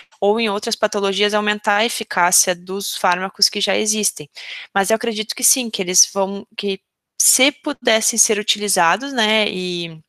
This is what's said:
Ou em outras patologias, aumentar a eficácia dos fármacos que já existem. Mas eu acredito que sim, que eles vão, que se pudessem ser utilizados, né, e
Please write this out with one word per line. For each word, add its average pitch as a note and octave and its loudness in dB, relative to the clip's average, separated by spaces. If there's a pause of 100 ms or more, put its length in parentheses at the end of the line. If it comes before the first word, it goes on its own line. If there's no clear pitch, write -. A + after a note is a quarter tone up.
(180)
Ou G#3 4
em A3+ 0
outras G#3 -4
patologias, G3+ 0
aumentar G#3 0
a A3 2
eficácia F#3 0
dos F#3 -8
fármacos F#3 0
que G#3 -6
já G3 0
existem. G#3 -2 (420)
Mas G3 0
eu A3+ 4
acredito A3 -4
que B3+ -10
sim, B3 2
que G#3+ -6
eles F#3 2
vão, G3 -2 (100)
que G3 -4 (400)
se - 4
pudessem A#3 0
ser G#3+ 2
utilizados, G#3 0
né, G#3+ 2
e F3 -6